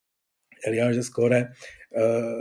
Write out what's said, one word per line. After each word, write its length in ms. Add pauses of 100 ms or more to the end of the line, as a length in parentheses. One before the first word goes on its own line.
(680)
Eliáš 280
ze 80
Skóre, 360 (580)
eh, 240 (200)